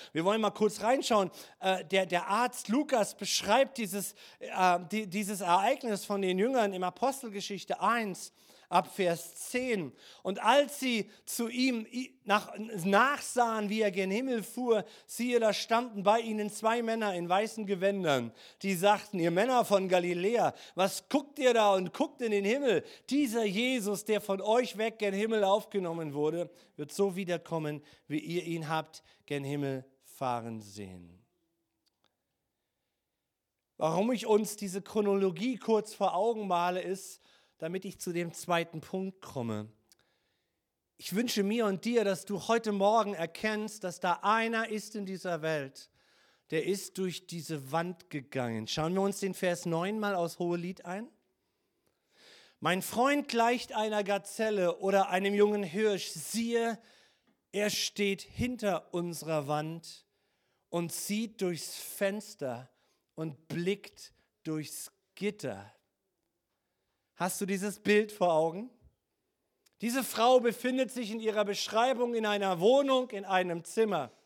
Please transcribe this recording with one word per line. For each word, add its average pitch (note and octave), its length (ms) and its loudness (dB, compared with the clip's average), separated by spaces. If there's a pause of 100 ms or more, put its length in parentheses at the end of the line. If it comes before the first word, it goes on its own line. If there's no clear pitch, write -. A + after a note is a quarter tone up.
(140)
Wir D#3+ 120 0
wollen G#3+ 160 4
mal G#3 100 2
kurz G#3 320 0
reinschauen. A3 480 2 (300)
Äh, F#3 240 0
der, F#3+ 200 2
der E3+ 220 0
Arzt A#3 420 0
Lukas B3+ 480 2
beschreibt G#3+ 640 2
dieses, G3 360 -4 (260)
äh, F3+ 400 4 (100)
die, G#3+ 180 -2
dieses G3 320 -4
Ereignis G3+ 640 2
von G3+ 160 -2
den F#3 180 2
Jüngern A3 340 2
im F#3 100 -6
Apostelgeschichte G3+ 960 -4
eins G#3+ 520 -2 (360)
ab F3 280 2
Vers - 540 -2
zehn. A#3 420 -2 (300)
"Und G3 200 -6
als C#4 380 4
sie A#3 300 0 (160)
zu - 220 -4
ihm B3 440 0
i-, B3+ 320 -8
nach, G3+ 320 0
nachsahen, A3 1120 2
wie A3 140 0
er G#3 80 4
gen F#3+ 200 0
Himmel A#3+ 320 -2
fuhr, A#3 440 0 (180)
siehe, A#3+ 360 0
da G#3+ 120 4
standen A3+ 520 -2
bei A3 160 6
ihnen G#3+ 280 -2
zwei A3+ 340 0
Männer A3+ 320 0
in F3 140 -4
weißen G#3 380 0
Gewändern, F3+ 680 2 (300)
die G3 120 0
sagten, G3+ 440 4
‚Ihr E3+ 120 2
Männer A3+ 360 4
von F#3+ 240 2
Galiläa, F3+ 640 2 (200)
was F#3+ 360 0
guckt C#4+ 280 -2
ihr B3+ 140 6
da G#3 220 6
und F#3 180 0
guckt C#4 300 -4
in A3+ 80 0
den G3+ 160 2
Himmel? A#3+ 360 2 (280)
Dieser A#3+ 340 2
Jesus, G#3 640 0
der G#3 160 2
von G3 180 -2
euch A3 380 2
weg A3 200 -2
gen G3+ 140 0
Himmel G#3+ 320 0
aufgenommen F3 680 0
wurde, D#3+ 340 -2 (280)
wird D3 160 -10
so G3 220 0
wiederkommen, E3 680 -4 (260)
wie D3 120 -4
ihr E3+ 240 -4
ihn E3 260 -6
habt D#3+ 320 -6 (240)
gen C#3+ 180 -6
Himmel C#3 400 -4 (180)
fahren A#2 600 -4
sehen.‘" F#2 600 -16 (2500)
Warum F3+ 360 2
ich A3 120 -2
uns G#3+ 320 2
diese G3 240 -8
Chronologie G3+ 800 0
kurz G#3+ 340 0
vor F#3+ 220 0
Augen A3 320 0
male, F3+ 340 0
ist, F#3 400 -8 (380)
damit F3 260 -6
ich - 160 -12
zu F3 120 -6
dem E3+ 200 -4
zweiten E3+ 480 -2
Punkt F#3+ 400 -8
komme. A2 500 -6 (1300)
Ich - 180 -10
wünsche A3 300 0
mir A3 220 0
und F#3+ 180 -2
dir, A#3 180 2
dass G3 220 -2
du G3 240 -6
heute A3+ 240 2
Morgen G3+ 420 4
erkennst, G#3+ 680 -4
dass F3 160 -6
da F3 220 0
einer A3+ 460 2
ist G#3+ 280 -8
in G3 100 -6
dieser F3 360 -6
Welt, D3+ 460 -4 (640)
der D#3 160 0
ist G3 320 -4
durch F#3 300 -6
diese D3+ 420 -8
Wand E3+ 400 -4
gegangen. A#2+ 560 -4
Schauen D#3+ 280 -2
wir F#3+ 80 0
uns G3+ 180 -2
den F#3+ 120 -2
Vers F3 320 -2
neun F3+ 360 -2
mal G3+ 160 -2
aus E3+ 240 -4
Hohelied F3 460 -4
ein. G3+ 200 -8 (1500)
"Mein F3 240 0
Freund C#4+ 460 2
gleicht A#3 440 2
einer G#3+ 300 0
Gazelle G3+ 760 0
oder G3 320 2
einem G3 220 2
jungen G#3 300 4
Hirsch. G3 460 -2
Siehe, A#3 720 -2 (720)
er G#3 180 0
steht - 520 -2
hinter A3 680 -4
unserer D#3+ 540 -4
Wand D#3 580 -4 (640)
und E3+ 220 -2
sieht G#3+ 520 -4
durchs F3 340 -4
Fenster C#3+ 920 -6 (460)
und D#3+ 320 -10
blickt F3+ 640 -6 (300)
durchs - 480 -8 (240)
Gitter." C3 580 -8 (1400)
Hast F3+ 240 -4
du G3 60 -4
dieses G3 320 -2
Bild G#3 320 4
vor F3 220 2
Augen? E3 360 0 (1120)
Diese A#3 220 0
Frau A#3+ 380 6
befindet B3+ 500 0
sich A3+ 220 -6
in A3+ 80 -6
ihrer G#3+ 240 2
Beschreibung A#3 680 0
in A3 120 0
einer G3 320 2
Wohnung, C4 520 4
in G3+ 140 -8
einem F#3 400 2
Zimmer. F#3 460 0 (140)